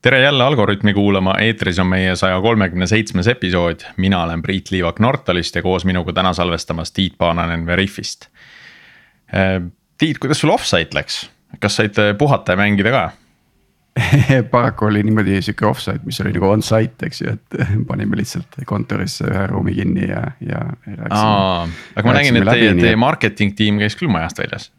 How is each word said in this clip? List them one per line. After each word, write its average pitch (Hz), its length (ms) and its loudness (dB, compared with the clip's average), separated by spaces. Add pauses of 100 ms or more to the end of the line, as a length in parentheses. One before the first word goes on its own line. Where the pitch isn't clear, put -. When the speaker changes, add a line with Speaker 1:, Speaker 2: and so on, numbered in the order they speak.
Speaker 1:
Tere 127 180 4
jälle 135 240 4
Algorütmi 104 500 2
kuulama, 98 460 2
eetris 98 400 0
on 92 80 2
meie 92 280 0
saja 92 260 0
kolmekümne 95 480 2
seitsmes 101 380 0
episood. 87 560 0 (140)
Mina 95 260 2
olen 85 180 -4
Priit 95 300 -6
Liivak 87 280 -2
Nortalist 107 560 0
ja 85 60 0
koos 92 240 -2
minuga 90 280 -2
täna 92 200 0
salvestamas 85 580 -4
Tiit 95 260 -4
Paananen 85 500 0
Veriffist. 95 580 -4 (1040)
Äh, 95 320 0 (360)
Tiit, 151 200 0
kuidas 143 240 -2
sul - 80 2
offsite 87 480 0
läks? - 300 -6 (320)
Kas 101 180 0
saite 104 400 2
puhata 123 380 2
ja - 20 0
mängida 104 340 2
ka? 123 120 2 (1000)
Speaker 2:
<laughs> 131 500 4
Paraku 120 380 0
oli 104 140 2
niimoodi 104 380 2
sihuke 101 280 -4
offsite, - 360 -4
mis - 160 -8
oli 95 120 -2
nagu 92 160 2
on-site, 110 560 0
eks - 160 -8
ju, 110 160 -4
et - 320 -8
<laughs> 110 200 -2
panime 104 280 -2
lihtsalt - 480 -8
kontorisse 104 640 -4
ühe 98 180 -2
ruumi 95 300 -2
kinni - 320 -2
ja, - 140 -6 (180)
ja - 200 -6 (260)
rääkisime, 104 340 -6
Speaker 1:
Aa, 95 440 0 (300)
aga 107 120 0
ma 107 100 4
nägin, 131 220 4
Speaker 2:
rääkisime - 20 2
Speaker 1:
et 98 60 2
teie, 113 220 4
Speaker 2:
läbi, 98 100 4
nii 117 80 4
Speaker 1:
teie 113 100 4
Speaker 2:
et 113 40 2
Speaker 1:
marketing 104 560 0
tiim 104 260 2
käis 107 160 -4
küll 165 100 -2
majast 80 320 -2
väljas. - 380 -10